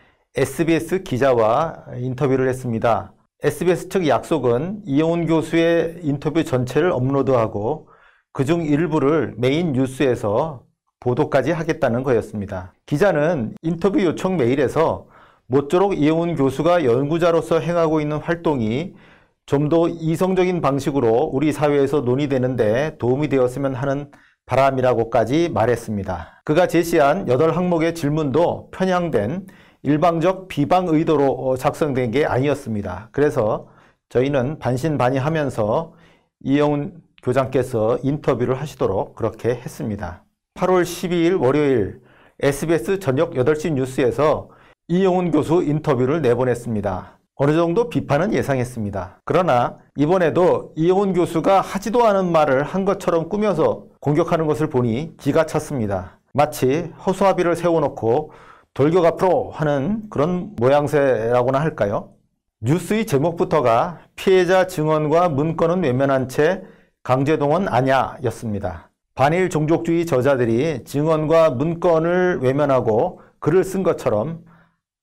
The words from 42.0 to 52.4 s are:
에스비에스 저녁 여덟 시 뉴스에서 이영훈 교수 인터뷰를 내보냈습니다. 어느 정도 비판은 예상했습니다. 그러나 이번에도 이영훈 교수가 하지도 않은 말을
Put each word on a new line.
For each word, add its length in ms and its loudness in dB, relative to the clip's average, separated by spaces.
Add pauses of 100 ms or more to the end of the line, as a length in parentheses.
에스비에스 600 0
저녁 360 -2
여덟 200 2
시 140 -4
뉴스에서 800 0 (400)
이영훈 420 2
교수 320 2
인터뷰를 600 0
내보냈습니다. 960 -2 (240)
어느 140 2
정도 320 0
비판은 460 -2
예상했습니다. 880 -4
그러나 540 0 (180)
이번에도 800 2
이영훈 360 2
교수가 480 2
하지도 460 0
않은 240 2
말을 320 4